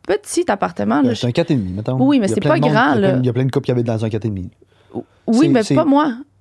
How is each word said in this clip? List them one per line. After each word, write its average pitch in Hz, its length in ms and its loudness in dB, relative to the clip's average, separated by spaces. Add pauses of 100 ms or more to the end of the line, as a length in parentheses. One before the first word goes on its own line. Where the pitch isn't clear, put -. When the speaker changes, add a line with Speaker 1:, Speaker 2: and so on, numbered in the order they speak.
Speaker 1:
petit 359 420 -2
appartement, 208 540 -2
là. 123 60 2
Speaker 2:
Ben, 110 60 -2
c'est 120 120 -2
un 123 40 0
quatre 165 200 -2
et 147 40 2
demi, 95 180 -2
mettons. 113 280 -4
Speaker 1:
Oui, 269 180 4
mais 196 80 0
Speaker 2:
Il - 20 -2
y - 20 -2
a 214 40 -2
Speaker 1:
c'est 196 60 0
Speaker 2:
plein - 100 0
Speaker 1:
pas 320 60 4
Speaker 2:
de - 40 -2
monde, - 100 2
Speaker 1:
grand, 262 220 2
Speaker 2:
il 214 80 0
y 190 40 2
a - 40 2
plein, - 20 2
Speaker 1:
là. 127 80 0
Speaker 2:
il 123 60 0
y 123 40 2
a 120 40 -2
plein 131 120 0
de 127 60 -2
couples 139 140 -2
qui 139 60 0
habitent 120 140 0
dans 113 180 -2
un 113 60 -2
quatre 110 160 -4
et 113 40 -2
demi. 92 200 -8 (460)
Speaker 1:
Oui, 113 80 -8 (380)
Speaker 2:
C'est, - 80 4
Speaker 1:
mais 240 140 4
Speaker 2:
c'est 143 120 0
Speaker 1:
pas 320 100 4
moi. 285 280 2 (280)